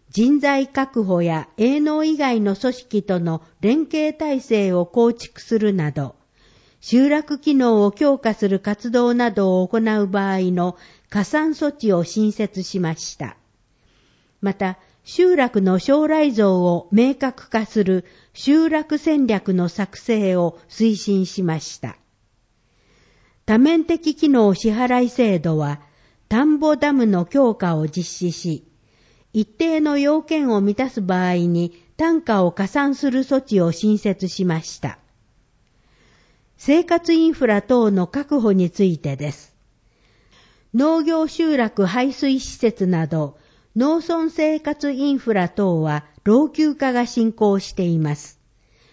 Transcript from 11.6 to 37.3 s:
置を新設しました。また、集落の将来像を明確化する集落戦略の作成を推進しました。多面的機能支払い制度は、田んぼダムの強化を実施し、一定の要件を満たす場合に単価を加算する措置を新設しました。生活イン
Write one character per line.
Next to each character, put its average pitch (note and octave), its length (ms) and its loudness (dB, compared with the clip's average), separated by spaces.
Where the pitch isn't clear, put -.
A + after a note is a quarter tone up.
置 A3 260 -2
を E3+ 100 2
新 G#3+ 280 -2
設 G3+ 320 -6
し F#3+ 160 -8
ま D#3+ 160 -4
し - 220 -16
た。 A#2+ 200 -14
ま G3 140 -4
た、 F#3 240 -6
集 F4+ 320 2
落 B3 260 0
の F#3 180 2
将 D4 280 2
来 D4+ 240 2
像 G3+ 300 2
を F3 300 0
明 B3 240 4
確 - 340 -8
化 A3 160 -2
す G#3+ 180 -2
る F#3 220 -2
集 D#4+ 360 2
落 D4+ 280 -2
戦 D4 300 0
略 G3 260 0
の F3+ 160 0
作 - 280 -8
成 G#3 380 0
を F3 240 -2
推 A3 260 0
進 F#3+ 300 -2
し F#3 180 -6
ま D#3+ 160 -2
し - 200 -18
た。 - 180 -12
多 A3 120 2
面 D#4+ 280 4
的 E4 300 -2
機 D#4 140 0
能 A3 240 4
支 A3 180 -2
払 B3 320 0
い A#3+ 60 0
制 G#3+ 300 0
度 D#3 180 -2
は、 C#3+ 240 -4
田 A3+ 140 2
ん D4+ 160 2
ぼ D4+ 180 2
ダ D4 160 0
ム B3+ 120 4
の F3+ 200 2
強 B3+ 300 2
化 E3+ 220 -2
を D#3 100 -2
実 E3 200 -6
施 F3 240 -6
し、 - 340 -8
一 G#3+ 120 -2
定 E4 340 -2
の D4 180 0
要 D4+ 260 0
件 D4+ 260 -2
を G#3 120 2
満 G3+ 140 0
た C4+ 140 -2
す A3 120 -8
場 F3+ 260 -2
合 F3+ 80 0
に F3 480 -2
単 D#4+ 240 0
価 G3+ 220 0
を E3+ 80 2
加 G3 160 -4
算 C#4+ 280 -2
す C#4 160 -2
る B3+ 80 0
措 C4 180 0
置 G#3+ 240 0
を E3+ 100 2
新 G#3+ 280 0
設 F#3+ 280 -4
し F#3 180 -6
ま D#3+ 160 -2
し - 180 -18
た。 - 180 -10
生 D#4+ 260 2
活 E4+ 300 0
イ D#4+ 140 4
ン D#4+ 60 2